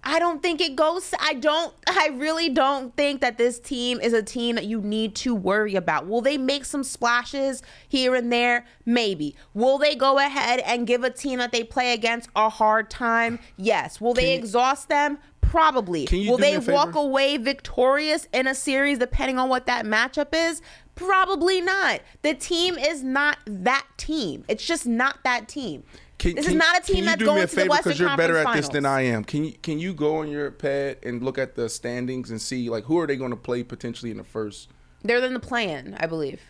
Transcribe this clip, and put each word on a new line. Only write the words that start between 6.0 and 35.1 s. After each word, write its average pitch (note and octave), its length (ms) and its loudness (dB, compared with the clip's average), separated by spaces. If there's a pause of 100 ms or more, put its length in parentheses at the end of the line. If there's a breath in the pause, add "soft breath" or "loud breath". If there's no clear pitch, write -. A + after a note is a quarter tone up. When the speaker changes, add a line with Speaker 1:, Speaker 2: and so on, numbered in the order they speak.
Speaker 1:
Will A3+ 140 0
they C#4 160 0
make C4+ 280 -2
some C#4+ 180 -4
splashes A#3+ 800 -2 (260 loud breath)
here B3+ 260 2
and A#3+ 180 0
there? A#3+ 340 2 (200 soft breath)
Maybe. G3 480 0 (200 soft breath)
Will B3+ 240 2
they D4 180 2
go C4+ 240 4
ahead C4 460 0
and A#3+ 200 0
give A#3+ 200 0
a C4 40 0
team B3+ 300 -6
that B3 140 -2
they A#3 100 -2
play B3 300 -2
against A#3 420 -2
a G#3+ 140 4
hard G#3+ 400 2
time? A#3 500 0 (160 loud breath)
Yes. F#3 460 -2
Will A#3+ 120 2
they B3+ 100 2
Speaker 2:
Can C4 80 2
you C4 80 2
Speaker 1:
exhaust A#3+ 500 0
them? D4 300 0 (200 soft breath)
Probably. A3 680 2
Speaker 2:
Can E3+ 140 2
you G#3 120 2
Speaker 1:
Will B3+ 60 4
Speaker 2:
do G3 60 2
me D4 80 6
Speaker 1:
they D4 40 0
Speaker 2:
a D4 60 0
favor? B3+ 120 0
Speaker 1:
walk D#4 220 2
away C#4 420 2
victorious C#4 960 0
in C4 140 2
a C4+ 80 0
series C#4 420 0
depending B3+ 420 0
on C4 100 2
what B3+ 180 0
that A#3+ 180 -2
matchup B3 480 0
is? E4 280 0 (340 loud breath)
Probably F#4 640 2
not. F4+ 400 0 (220 soft breath)
The D4+ 100 2
team F4 440 -2
is C#4 260 -2
not C#4 420 0
that G#3 400 0 (120)
team. C4+ 520 -4
It's A3 160 -4
just E4 200 -2
not A#3+ 380 0
that A#3+ 240 -2
team. F#3 360 -10 (360 loud breath)
Speaker 2:
Can, F3 160 0
Speaker 1:
This D4 100 0
Speaker 2:
can, C#4 100 2
Speaker 1:
is D#4 40 4
not E4 200 6
a - 20 0
team G3 140 0
Speaker 2:
can F#3 80 2
you - 60 0
Speaker 1:
that's G#3+ 100 2
Speaker 2:
do A3 60 2
Speaker 1:
going G3+ 140 6
Speaker 2:
me F#3 40 4
a F3 40 0
Speaker 1:
to - 80 -6
the F#3 60 2
Speaker 2:
favor? F#3 100 4
Speaker 1:
Western F#3+ 200 2
Speaker 2:
'Cause D3 80 -2
you're F3 180 2
better E3 160 4 (100)
Speaker 1:
Conference D3+ 40 2
Speaker 2:
at D3+ 140 2
this C#3+ 80 -4
than C#3+ 140 -2
Speaker 1:
Finals. C#3 140 2
Speaker 2:
I C3 40 2 (160)
am. G#2 80 -4
Can D3 180 -4
you, D#3 80 -6 (100)
can D#3 180 -4
you F#3 140 -6
go D3+ 240 0
on D#3 140 -4
your D3 200 -4
pad C#3 520 -2
and A#2+ 180 -6
look C3 160 -4
at C3 180 -4
the A#2+ 120 -2
standings B2 640 -6
and A2 100 -6
see, B2 280 -4
like, A2+ 160 -4
who D#3 140 2
are D#3+ 80 -2
they C#3 100 -2
gonna B2+ 180 -4
play B2 280 -4
potentially A#2+ 460 -10
in G#2 80 -8
the G#2 60 -14
first? G#2+ 460 -10 (340 soft breath)
Speaker 1:
They're A#3 200 2